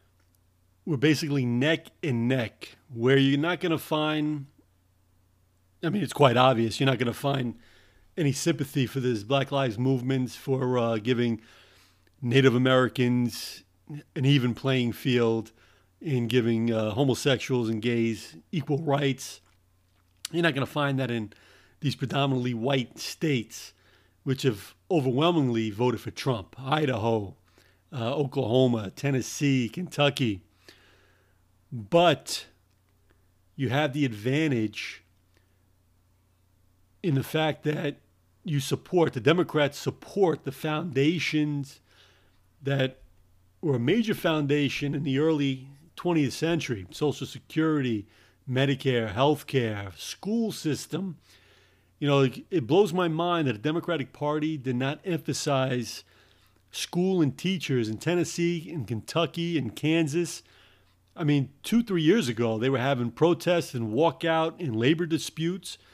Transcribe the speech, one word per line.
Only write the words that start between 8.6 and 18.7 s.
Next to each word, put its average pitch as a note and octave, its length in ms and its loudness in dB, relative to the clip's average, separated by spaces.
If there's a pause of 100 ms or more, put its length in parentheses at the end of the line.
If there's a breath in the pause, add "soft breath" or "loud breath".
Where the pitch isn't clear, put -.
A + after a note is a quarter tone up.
for C3+ 140 -4
this A#2+ 240 0
Black C3 280 -2
Lives C3 280 -2
Movement, B2+ 520 0
for, B2+ 460 -2
uh, A#2 200 0
giving A#2 440 0 (800 soft breath)
Native B2+ 300 6
Americans B2 1120 2 (520)
an C3 100 0
even B2+ 280 4
playing B2+ 380 0
field, A2+ 600 0 (500 soft breath)
in C3 260 0
giving, A#2 440 2
uh, A2 200 0
homosexuals B2+ 760 0
and A2+ 120 -4
gays A#2 540 -2 (160)
equal D3 280 -2